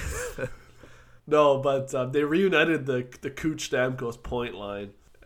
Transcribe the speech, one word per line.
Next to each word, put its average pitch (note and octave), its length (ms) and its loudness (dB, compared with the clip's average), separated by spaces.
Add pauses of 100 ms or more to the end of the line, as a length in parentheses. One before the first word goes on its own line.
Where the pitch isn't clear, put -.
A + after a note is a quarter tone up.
(380)
<laughs> B2+ 120 -6 (760)
No, D3 320 6
but, C3+ 360 0
um, B2+ 180 -2
they D3 120 2
reunited D#3+ 600 2
the, B2 200 -2 (140)
the C#3+ 100 -8
Cooch - 400 -4
Stamkos B2+ 500 -2
point A#2+ 340 -6
line, G2+ 360 -8 (360)